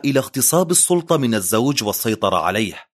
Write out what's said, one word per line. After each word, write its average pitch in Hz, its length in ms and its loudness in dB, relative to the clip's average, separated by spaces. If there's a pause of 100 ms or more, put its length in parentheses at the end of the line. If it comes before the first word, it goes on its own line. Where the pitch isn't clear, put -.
إلى 135 140 2
اغتصاب 160 520 0
السلطة 170 460 2
من 120 180 0
الزوج 110 480 0
والسيطرة 104 540 0
عليه، 92 380 -2 (200)